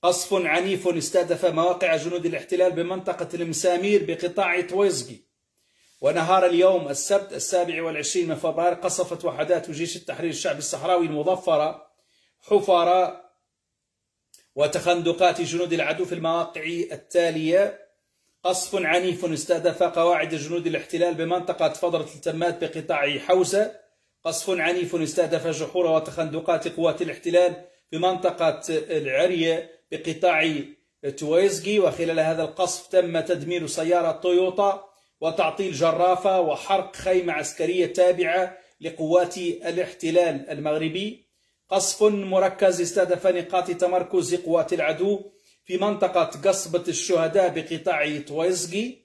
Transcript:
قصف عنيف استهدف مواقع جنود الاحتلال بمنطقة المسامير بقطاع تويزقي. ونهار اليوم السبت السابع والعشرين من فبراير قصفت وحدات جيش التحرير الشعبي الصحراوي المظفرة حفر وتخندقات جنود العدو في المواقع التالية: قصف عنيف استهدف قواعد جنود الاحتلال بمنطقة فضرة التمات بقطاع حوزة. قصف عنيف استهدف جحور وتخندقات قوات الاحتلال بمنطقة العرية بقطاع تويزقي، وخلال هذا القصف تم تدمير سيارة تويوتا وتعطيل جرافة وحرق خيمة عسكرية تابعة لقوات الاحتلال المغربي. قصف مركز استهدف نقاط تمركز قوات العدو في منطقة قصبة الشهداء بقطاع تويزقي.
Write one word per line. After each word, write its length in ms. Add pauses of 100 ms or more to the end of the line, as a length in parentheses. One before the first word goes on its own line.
قصف 300
عنيف 540
استهدف 580
مواقع 500
جنود 300
الاحتلال 460
بمنطقة 640
المسامير 720
بقطاع 540
تويزقي. 540 (880)
ونهار 440
اليوم 420
السبت 460
السابع 500
والعشرين 440
من 80
فبراير 380
قصفت 520
وحدات 460
جيش 240
التحرير 340
الشعبي 300
الصحراوي 460
المظفرة 840 (520)
حفر 760 (1400)
وتخندقات 840
جنود 320
العدو 320
في 100
المواقع 480 (280)
التالية: 960 (540)
قصف 320
عنيف 500
استهدف 580
قواعد 520
جنود 320
الاحتلال 460
بمنطقة 560
فضرة 460
التمات 480
بقطاع 540
حوزة. 540 (520)
قصف 260
عنيف 460
استهدف 520
جحور 380
وتخندقات 840
قوات 340
الاحتلال 640 (260)
بمنطقة 760
العرية 1120 (120)
بقطاع 600 (640)
تويزقي، 640
وخلال 400
هذا 240
القصف 440
تم 320
تدمير 480
سيارة 440
تويوتا 720 (380)
وتعطيل 520
جرافة 680
وحرق 540
خيمة 380
عسكرية 520
تابعة 720 (240)
لقوات 560
الاحتلال 1120
المغربي. 800 (400)
قصف 340
مركز 800
استهدف 460
نقاط 440
تمركز 640
قوات 380
العدو 580 (340)
في 120
منطقة 460
قصبة 640
الشهداء 600
بقطاع 680
تويزقي. 880